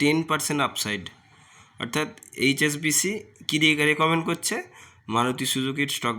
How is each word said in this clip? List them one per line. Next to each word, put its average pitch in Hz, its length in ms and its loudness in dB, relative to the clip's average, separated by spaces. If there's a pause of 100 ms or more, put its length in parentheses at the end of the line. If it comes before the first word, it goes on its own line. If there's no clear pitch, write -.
ten 147 140 4 (120)
percent 147 380 -2
upside। 104 400 -6 (760)
অর্থাৎ 143 260 -4 (380)
এইচএসবিসি 151 640 2 (380)
কী 156 140 2
দিয়ে 156 120 6 (160)
রেকমেন্ড 160 380 2
করছে? 170 280 -4 (580)
মারুতি 127 380 0
সুজুকির 135 440 -2
স্টক 117 220 -2